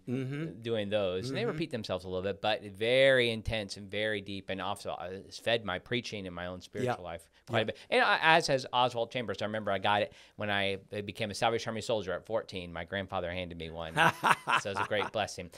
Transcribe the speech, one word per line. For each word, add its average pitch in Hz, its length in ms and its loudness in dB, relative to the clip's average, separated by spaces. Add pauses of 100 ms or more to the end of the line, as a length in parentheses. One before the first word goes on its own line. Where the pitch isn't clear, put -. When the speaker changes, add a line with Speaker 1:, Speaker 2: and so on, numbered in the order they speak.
Speaker 1:
Mm-hmm. 131 540 -6
Speaker 2:
doing 110 280 -2
those. 98 400 0
And 135 80 -4
they 202 40 -2
Speaker 1:
Mm-hmm. 233 100 -2
Speaker 2:
repeat 156 200 -4
themselves 95 340 -4
a - 20 -12
little 92 140 -2
bit, 95 180 -2
but 107 240 0
very 120 680 6
intense 110 440 -2
and 101 140 -12
very 104 320 0
deep, 98 300 -8
and 95 100 -2
also, 95 300 -4
uh, 85 200 -6
it's - 280 -10
fed 113 260 2
my 92 140 0
preaching 107 480 -4
and 87 80 -8
my 87 100 -6
own 90 160 -8
spiritual 120 380 -2
Speaker 1:
Yeah. 90 40 -12
Speaker 2:
life 85 240 -8 (220)
quite 117 80 -2
Speaker 1:
Yeah. 110 60 4
Speaker 2:
a - 20 -4
bit. 107 120 -4 (120)
And 247 140 4
I, 196 180 4
as 160 240 6
has 131 260 0
Oswald 120 380 2
Chambers. 107 320 -4
I 110 40 -2
remember 107 260 -2
I 98 80 2
got 104 240 4
it - 100 -4 (220)
when 104 160 -4
I, 98 260 0 (160)
I 104 80 -2
became 104 300 -4
a - 20 -6
Salvation 117 380 0
Army 110 100 -4
soldier 101 320 0
at 90 100 -4
fourteen. 95 480 -6
My 82 120 -6
grandfather 92 480 -2
handed 87 260 -4
me 80 140 -8
one. 82 240 -6
Speaker 1:
<laughs> 156 680 4
Speaker 2:
So - 80 -4
it's 98 100 -2
a 98 80 0
great 101 240 0
blessing. 95 460 -4